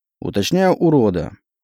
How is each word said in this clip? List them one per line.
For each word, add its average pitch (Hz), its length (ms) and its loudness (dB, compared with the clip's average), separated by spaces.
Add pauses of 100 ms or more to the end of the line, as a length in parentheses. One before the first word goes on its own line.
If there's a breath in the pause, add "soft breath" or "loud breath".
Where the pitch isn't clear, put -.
(180)
Уточняю 185 560 0
у 170 140 0
Рода. 104 440 0 (320)